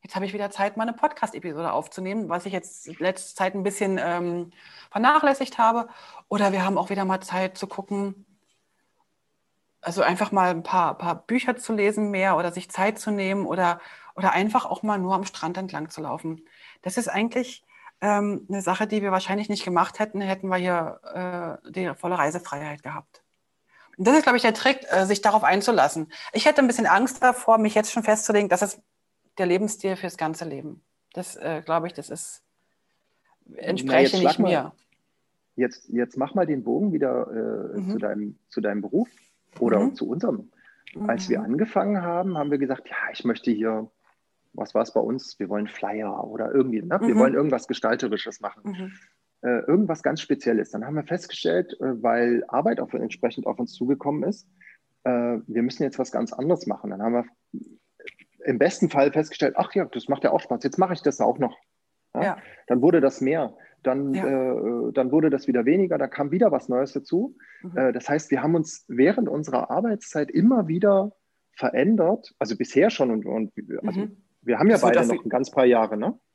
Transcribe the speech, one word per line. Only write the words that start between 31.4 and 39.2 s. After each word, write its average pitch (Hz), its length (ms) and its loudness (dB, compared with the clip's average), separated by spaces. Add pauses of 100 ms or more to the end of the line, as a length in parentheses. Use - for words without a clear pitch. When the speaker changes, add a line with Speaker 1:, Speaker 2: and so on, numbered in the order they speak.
Speaker 1:
glaub 160 200 -2
ich, 175 80 -10
das - 160 -14
ist, - 340 -14 (1000)
Speaker 2:
Na, - 120 -20
Speaker 1:
entspreche 135 460 2
Speaker 2:
jetzt 160 160 4
Speaker 1:
nicht - 20 4
Speaker 2:
schlag 156 180 4
mal, 196 100 4
Speaker 1:
mir. 151 220 0 (840)
Speaker 2:
jetzt, - 340 -2
jetzt 120 280 -2
mach 131 180 -4
mal 180 100 2
den 139 180 -2
Bogen 165 300 0
wieder, 127 340 0 (480)
äh, 104 40 -4
Speaker 1:
Mhm. 185 120 -4
Speaker 2:
zu 220 60 -4
deinem, 104 420 -6 (100)
zu - 120 -4
deinem 104 200 -2
Beruf 151 280 0 (500)